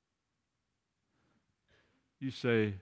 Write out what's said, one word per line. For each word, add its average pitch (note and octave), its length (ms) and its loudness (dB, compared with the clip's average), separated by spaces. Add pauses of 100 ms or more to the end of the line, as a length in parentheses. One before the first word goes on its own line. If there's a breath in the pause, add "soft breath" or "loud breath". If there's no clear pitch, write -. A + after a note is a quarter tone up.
(2250)
You C3+ 120 -6
say, A2 500 2